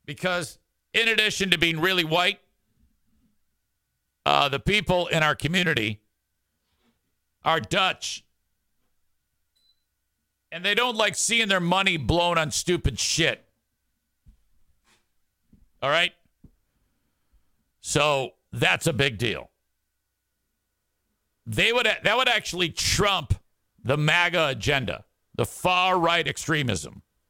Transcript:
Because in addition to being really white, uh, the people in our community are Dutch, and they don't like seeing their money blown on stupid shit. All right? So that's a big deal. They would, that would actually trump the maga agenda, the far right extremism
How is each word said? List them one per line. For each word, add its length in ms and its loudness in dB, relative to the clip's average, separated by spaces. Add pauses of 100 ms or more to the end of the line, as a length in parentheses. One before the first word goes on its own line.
Because 520 -6 (360)
in 120 2
addition 440 0
to 80 4
being 220 0
really 240 2
white, 360 0 (1800)
uh, 240 4
the 100 -4
people 500 0
in 140 0
our 120 2
community 680 -2 (1400)
are 160 2
Dutch, 640 -2 (2250)
and 140 -12
they 100 0
don't 220 2
like 200 2
seeing 320 0
their 120 2
money 380 2
blown 400 2
on 120 0
stupid 480 -2
shit. 480 -2 (2250)
All 80 -2
right? 240 0 (1700)
So 480 0 (200)
that's 360 0
a 80 0
big 240 0
deal. 320 -6 (2000)
They 280 2
would, 100 2
that 320 2
would 120 0
actually 420 -2
trump 680 -2 (440)
the 160 0
maga 480 2
agenda, 580 -2 (300)
the 100 -2
far 540 0
right 280 2
extremism 760 -4 (280)